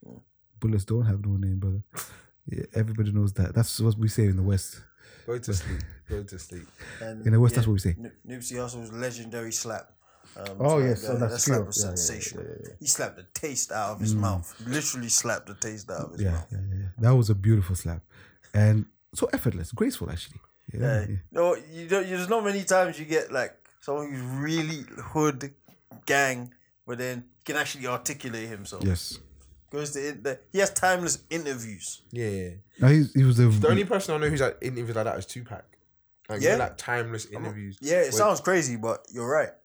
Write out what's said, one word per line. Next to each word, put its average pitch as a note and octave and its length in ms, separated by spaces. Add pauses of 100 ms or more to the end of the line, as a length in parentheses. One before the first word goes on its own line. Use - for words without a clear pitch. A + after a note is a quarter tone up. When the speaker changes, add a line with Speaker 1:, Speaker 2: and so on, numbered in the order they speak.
Speaker 1:
Hmm. - 120 (420)
Speaker 2:
Bullets G#2+ 260
don't A2+ 200
have G2+ 200
no G2+ 100
name, F#2+ 240
brother. F#2+ 220 (640)
Yeah, - 160 (100)
everybody A2 380
knows G2+ 220
that. F#2 200
That's - 280
what A2 160
we A2 100
say G#2+ 180
in F#2+ 120
the F#2+ 60
West. G2 380 (460)
Speaker 3:
Go A#2+ 100
to A#2 160
sleep. E2 280 (280)
Go G#2 140
to F#2+ 160
sleep. F2 280 (340)
Speaker 1:
And A2 240
Speaker 2:
In A2+ 80
the A2 60
West, A#2+ 140
Speaker 1:
yeah, - 40
Speaker 2:
that's A#2 100
what G#2+ 60
we G2+ 60
say. F#2 200
Speaker 1:
Nip-, A#2 160 (120)
Nipsey B2 300
Hussle's A#2+ 360
legendary A#2 580
slap. A2 400 (460)
Um, G2 220
Speaker 2:
Oh, D3 200
Speaker 1:
so C3+ 60
Speaker 2:
yes, A#2+ 160
Speaker 1:
that, A2 60
Speaker 2:
so B2 100
that's A#2 160
Speaker 1:
that A#2+ 60
slap C#3 180
Speaker 2:
skill. G#2 80
Speaker 1:
was G2 120
Speaker 2:
Yeah, - 60
yeah, F#2+ 60
yeah, F2+ 60
Speaker 1:
sensational. F2+ 500
Speaker 2:
yeah, D#2+ 180
yeah. - 60 (100)
Speaker 1:
He - 80
slapped A2+ 300
the F#2 60 (100)
taste - 380
out G#2 220
of G2+ 60
his G#2+ 160
Speaker 2:
Mm. G#2+ 40
Speaker 1:
mouth. F#2+ 380
He A2+ 140
literally C3 380
slapped - 380
the G2 80
taste G#2+ 360
out E2+ 140
of D#2+ 80
his F2 80
Speaker 2:
Yeah, F#2+ 100
Speaker 1:
mouth. E2 200
Speaker 2:
yeah, G#2 60 (120)
yeah, F#2+ 100
yeah. G2 60 (140)
That A2+ 160
was A#2 140
a G#2+ 60
beautiful G2 400
slap. E2 260 (520)
And G#2+ 320 (280)
so - 200
effortless, F#2+ 380
graceful, G#3 400
actually. - 280 (340)
Yeah, - 80
Speaker 1:
Yeah. A2 280
Speaker 2:
yeah. G2+ 60 (160)
Speaker 1:
No, E3+ 240
you D#3+ 320
don't, F#3+ 200
there's F3+ 220
not A3+ 140
many G3+ 200
times F3+ 360
you D#3 60
get, D#3 260
like, B2 260 (240)
someone D3 300
who's C3 100
really D3+ 640 (300)
hood C#3 400 (520)
gang, C3 480 (320)
but A#2+ 140
then B2+ 260 (140)
he - 40 (100)
can - 40
actually C#3 300
articulate A#2+ 640
himself. G2+ 360
Speaker 2:
Yes. F#2 320 (540)
Speaker 1:
Goes D3 200
to C#3+ 180
in-, C#3+ 140
the, C3 160 (120)
he F#3+ 80
has G3 120
timeless F3+ 480 (100)
interviews. B2+ 720 (100)
Speaker 3:
Yeah. G2+ 380 (300)
Speaker 2:
No, B2+ 100
he, D3+ 160 (100)
he C#3 80
was B2+ 140
the A#2+ 100
Speaker 3:
The G#2+ 220
only G3 160
person F#3+ 300
I - 40
know D3+ 100
who's, D3 120
like, B2+ 200
interviews A#2+ 340
like A2 100
that - 120
is G2+ 80
Tupac. - 400 (640)
Like, G#2+ 120
Speaker 1:
Yeah. F3+ 160
Speaker 3:
like, - 200
timeless A#2 480
Speaker 1:
I'm, A2 200
Speaker 3:
interviews. G#2 360
Speaker 1:
yeah, E3 160
it F3+ 60
Speaker 3:
Where C3+ 80
Speaker 1:
sounds G#3+ 300
crazy, E3 340
but A2 360
you're A#2+ 180
right. C#3+ 200 (160)